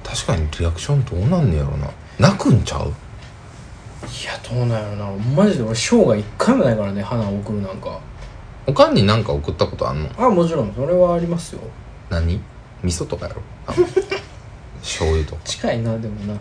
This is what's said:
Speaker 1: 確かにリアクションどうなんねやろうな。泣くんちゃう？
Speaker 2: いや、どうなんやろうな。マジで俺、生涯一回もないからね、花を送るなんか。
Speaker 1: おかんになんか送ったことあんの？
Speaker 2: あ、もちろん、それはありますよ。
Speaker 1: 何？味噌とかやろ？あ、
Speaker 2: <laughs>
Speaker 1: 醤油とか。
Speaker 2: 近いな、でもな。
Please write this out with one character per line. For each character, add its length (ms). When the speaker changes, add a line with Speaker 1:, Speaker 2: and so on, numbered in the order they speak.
Speaker 1:
確 220
か 100
に 120
リ 60
ア 60
ク 100
シ 80
ョ 60
ン 100
ど 100
う 40
な 100
ん 100
ね 80
や 60
ろ 120
う 40
な。 100
泣 180
く 120
ん 140
ち 100
ゃ 60
う？ 80
Speaker 2:
い 20
や、 180
ど 180
う 40
な 140
ん 20
や 80
ろ 40
う 40
な。 80
マ 140
ジ 80
で 60
俺、 100
生 320
涯 140
一 60
回 180
も 100
な 80
い 20
か 100
ら 60
ね、 100
花 280
を 60
送 180
る 80
な 100
ん 60
か。 200
Speaker 1:
お 60
か 180
ん 20
に 100
な 120
ん 80
か 80
送 200
っ 20
た 140
こ 100
と 100
あ 60
ん 100
の？ 140
Speaker 2:
あ、 120
も 160
ち 80
ろ 100
ん、 100
そ 120
れ 80
は 220
あ 40
り 80
ま 120
す 140
よ。 80
Speaker 1:
何？ 320
味 80
噌 140
と 100
か 120
や 60
ろ？ 80
あ、 60
Speaker 2:
<laughs> 540
Speaker 1:
醤 300
油 140
と 100
か。 100
Speaker 2:
近 280
い 100
な、 140
で 120
も 60
な。 160